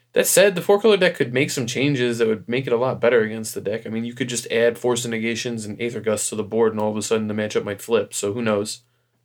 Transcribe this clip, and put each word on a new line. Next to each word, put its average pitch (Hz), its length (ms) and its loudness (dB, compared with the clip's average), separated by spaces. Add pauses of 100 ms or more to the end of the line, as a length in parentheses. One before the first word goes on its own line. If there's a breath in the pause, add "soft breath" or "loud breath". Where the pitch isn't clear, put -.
(140 soft breath)
That - 140 2
said, 190 280 6
the 170 60 -4
four-color 208 360 4
deck 180 180 2
could 127 180 -2
make 135 180 0
some 127 140 -4
changes 123 520 0
that 117 100 4
would 110 200 -2
make 127 200 -2
it 120 60 0
a 113 40 2
lot 120 240 -2
better 120 200 4
against 110 320 -4
the 101 80 -8
deck. 104 240 -4
I 110 40 -10
mean, 113 160 -4
you 120 80 -8
could 127 160 -4
just 120 220 -6
add 117 260 4
Force 123 260 0
of 120 80 -4
Negations 113 540 -4
and 104 160 -8
Aether 117 200 -6
Gusts 107 280 -2
to 113 60 -8
the 107 80 -4
board, 110 280 2
and 107 80 -6
all 107 120 0
of 107 60 -4
a 107 40 -4
sudden 110 260 0
the 107 60 -4
matchup 107 320 -2
might 101 160 -6
flip. 113 320 0
So 101 200 -2
who 120 80 -4
knows? 107 400 -2 (440)